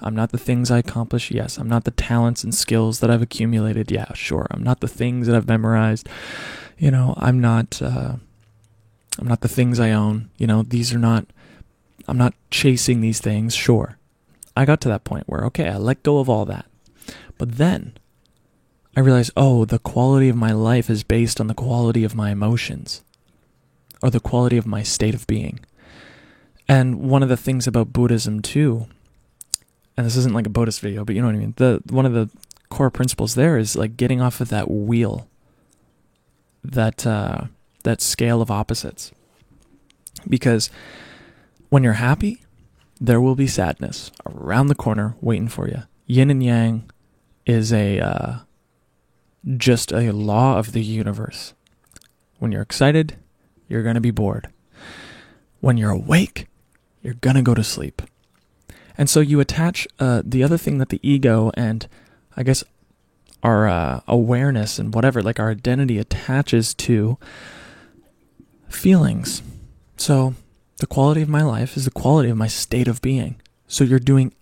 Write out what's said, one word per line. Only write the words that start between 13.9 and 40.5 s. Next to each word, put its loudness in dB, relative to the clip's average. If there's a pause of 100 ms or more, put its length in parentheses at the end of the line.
I 4
got 2
to -2
that -4
point -8
where, -4
okay, -4
I -4
let -2
go 2
of 0
all 2
that. -10 (720)
But -6
then 0 (1040)
I 6
realized, 4
oh, 4
the 0
quality 2
of 2
my 0
life 0
is -2
based 0
on -2
the -4
quality 0
of -2
my -2
emotions -4 (1000)
or 0
the 0
quality 0
of -2
my -6
state -2
of -8
being. -4 (1080)
And 4
one 2
of 2
the 2
things -4
about 0
Buddhism 0
too, 0 (1080)
and 0
this -2
isn't, 2
like, -2
a -6
Buddhist -2
video, -6
but -2
you 0
know 2
what 0
I -2
mean? -6
The, 2
one 2
of 0
the 0 (400)
core 0
principles -2
there 2
is, -2
like, -2
getting 0
off -2
of -4
that -4
wheel, -2 (1400)
that, -2
uh, -2 (400)
that 0
scale 0
of -2
opposites. -6 (1160)
Because 0 (1000)